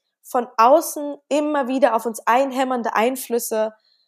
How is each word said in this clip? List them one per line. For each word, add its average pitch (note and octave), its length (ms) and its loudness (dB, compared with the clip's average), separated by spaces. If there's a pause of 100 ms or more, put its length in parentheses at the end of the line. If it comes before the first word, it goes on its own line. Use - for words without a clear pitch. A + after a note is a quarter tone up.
(240)
von - 320 -4
außen D4 640 2 (100)
immer D4 400 0
wieder B3+ 260 2
auf A3+ 120 -4
uns A3 200 -8
einhämmernde B3+ 680 0
Einflüsse. A#3 760 -2 (360)